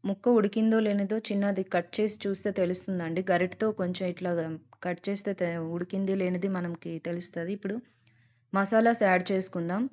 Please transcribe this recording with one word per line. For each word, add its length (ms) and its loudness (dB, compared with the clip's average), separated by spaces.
ముక్క 260 0
ఉడికిందో 500 4
లేనిదో 400 2
చిన్నది 440 0
కట్ 280 -2
చేసి 280 0
చూస్తే 320 -2
తెలుస్తుందండి. 720 -2
గరిటతో 480 0
కొంచెం 360 -2
ఇట్లా 240 -4
కట్ 220 -4
చేస్తే 300 -4
తె-, 180 -2
ఉడికింది 480 -2
లేనిది 340 0
మనకి 500 -4
తెలుస్తది. 540 -6
ఇప్పుడు 220 -6
మసాలాస్ 500 4
యాడ్ 220 4
చేసుకుందాం. 680 -2